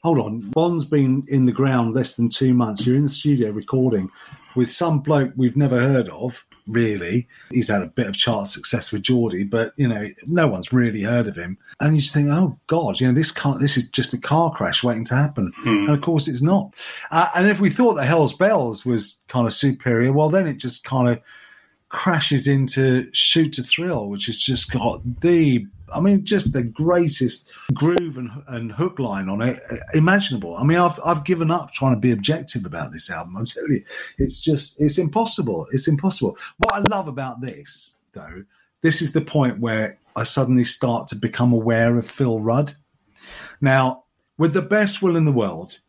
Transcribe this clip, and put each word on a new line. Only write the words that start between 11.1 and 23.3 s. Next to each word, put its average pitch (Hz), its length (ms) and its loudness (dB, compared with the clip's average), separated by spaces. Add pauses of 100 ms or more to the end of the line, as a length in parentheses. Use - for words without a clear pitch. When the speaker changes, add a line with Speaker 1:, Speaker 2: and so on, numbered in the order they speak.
Speaker 1:
of 98 100 -8
him. 90 200 -8 (240)
And 156 160 2
you 143 60 2
just - 100 -2
think, 147 160 2
"Oh, 160 380 0
God, 156 340 -2
you 131 60 2
know, 123 80 4
this 156 160 2
can't, - 300 -2
this 143 180 2
is 120 100 -2
just - 240 -2
a 123 60 -6
car 165 340 0
crash 98 320 -2
waiting 117 220 0
to 123 80 -2
happen." 131 420 0
Speaker 2:
Hmm. 104 300 0
Speaker 1:
And, 143 40 2
of 143 120 2
course, 160 260 0
it's 127 140 -2
not. 190 320 2 (360)
Uh, 160 240 2
and 185 140 4
if 196 100 2
we 196 120 4
thought 240 240 4
that 143 100 -2
Hell's 151 300 4
Bells 156 500 0
was 113 320 -2 (120)
kind 123 180 2
of 113 80 0
superior, 127 580 2
well, 151 160 4
then 180 180 2
it 147 120 -4
just - 260 -10
kind 127 240 2
of 120 100 2 (680)
crashes 151 580 0
into 135 680 2
Shoot 156 420 2